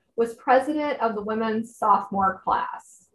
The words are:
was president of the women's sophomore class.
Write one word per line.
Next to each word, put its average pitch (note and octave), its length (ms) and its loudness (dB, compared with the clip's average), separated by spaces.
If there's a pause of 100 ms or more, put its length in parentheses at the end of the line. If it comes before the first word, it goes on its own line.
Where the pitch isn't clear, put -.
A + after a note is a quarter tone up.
(140)
was A#3 200 -2
president C#4+ 680 0
of A3+ 160 0
the G#3 60 -6
women's A3 540 -2
sophomore G3 680 2
class. - 720 -6